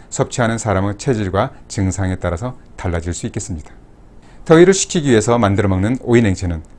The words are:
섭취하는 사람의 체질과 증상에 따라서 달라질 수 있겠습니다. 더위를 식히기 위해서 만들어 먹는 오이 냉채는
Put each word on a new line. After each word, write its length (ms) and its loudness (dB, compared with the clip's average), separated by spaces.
섭취하는 500 -2
사람의 400 -2
체질과 540 -2
증상에 480 -2
따라서 400 -6
달라질 380 -4
수 120 -10
있겠습니다. 440 -10
더위를 300 6
식히기 360 -2
위해서 280 4
만들어 300 2
먹는 320 0
오이 220 4
냉채는 400 -2